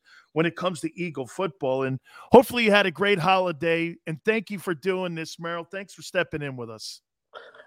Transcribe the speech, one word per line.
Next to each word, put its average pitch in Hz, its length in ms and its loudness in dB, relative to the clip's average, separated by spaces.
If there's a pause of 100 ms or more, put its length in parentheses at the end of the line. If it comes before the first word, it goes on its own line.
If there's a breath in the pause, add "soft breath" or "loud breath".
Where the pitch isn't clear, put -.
(340 soft breath)
when 160 100 2
it 165 120 -2
comes 175 240 -4
to 160 200 -8
Eagle 143 260 -6
football. 135 580 -2
And 131 140 -2 (340 loud breath)
hopefully 240 320 8
you 202 80 4
had 202 120 6
a 190 60 0
great 196 280 0
holiday. 170 800 0 (100)
And 160 200 -6
thank 220 240 -2
you 202 80 -8
for 175 160 -4
doing 185 400 -4
this, 160 240 -10
Merrill. 170 260 -8
Thanks 196 300 -14
for 160 80 -20
stepping 165 400 -2
in 135 140 -6
with 117 120 -10
us. - 320 -14 (680 loud breath)